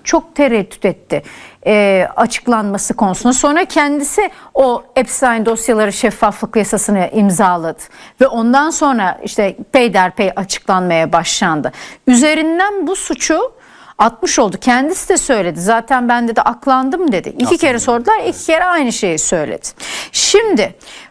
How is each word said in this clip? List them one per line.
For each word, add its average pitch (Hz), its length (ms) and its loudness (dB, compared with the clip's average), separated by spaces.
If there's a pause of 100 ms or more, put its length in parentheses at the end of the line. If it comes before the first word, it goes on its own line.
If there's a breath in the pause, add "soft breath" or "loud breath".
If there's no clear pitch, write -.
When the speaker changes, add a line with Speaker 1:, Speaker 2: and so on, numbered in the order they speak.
Speaker 1:
çok - 320 -2
tereddüt 233 500 0
etti, 165 380 -4 (440 loud breath)
e, 196 480 2
açıklanması 220 800 -2
konusunda. 214 400 0
Sonra 302 320 0
kendisi 294 640 0 (240 loud breath)
o 254 300 2 (120)
Epstein 240 500 0
dosyaları 220 480 0
şeffaflık 208 640 -2
yasasını 196 580 0
imzaladı. 180 640 2 (420 loud breath)
Ve 262 60 8
ondan 240 420 2
sonra 247 540 0
işte 202 320 -2 (160)
peyderpey 185 640 2
açıklanmaya 180 800 -2
başlandı. 160 580 0 (360 loud breath)
Üzerinden 311 800 2
bu 381 80 -4
suçu 339 560 -2 (460 loud breath)
atmış 233 420 0
oldu. 202 220 0
Kendisi 269 480 0
de 359 80 2
söyledi. 175 440 -2
"Zaten 233 480 0
ben," 240 180 0
dedi, 233 140 0
"aklandım," 269 720 0
dedi. 180 180 -2
İki - 140 -12
Speaker 2:
Aklandım. 285 140 2
Speaker 1:
kere 247 220 0
sordular, 240 400 0
iki - 60 -4
Speaker 2:
Evet. - 200 -6
Speaker 1:
kere 330 200 0
aynı 320 280 0
şeyi 165 260 -2
söyledi. 147 480 -4 (440 loud breath)
Şimdi 392 640 2 (360 loud breath)